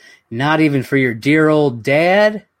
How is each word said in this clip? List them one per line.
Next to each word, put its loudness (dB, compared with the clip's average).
not -2
even 0
for -4
your 0
dear 0
old 0
dad?" 0